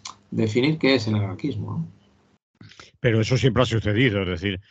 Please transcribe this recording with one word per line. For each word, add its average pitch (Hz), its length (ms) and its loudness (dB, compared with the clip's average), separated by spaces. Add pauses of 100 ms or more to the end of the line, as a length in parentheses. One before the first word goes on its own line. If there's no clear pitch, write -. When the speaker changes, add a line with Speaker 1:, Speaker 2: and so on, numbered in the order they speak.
(300)
Speaker 1:
definir 120 480 0
qué 135 180 2
es 110 120 0
el 107 80 0
anarquismo, 104 640 -4
¿no? 165 80 -6 (1120)
Speaker 2:
Pero 110 220 2
eso 120 160 2
siempre 127 260 4
ha - 20 4
sucedido, 104 560 0
es 90 60 -4
decir, 90 320 -4 (120)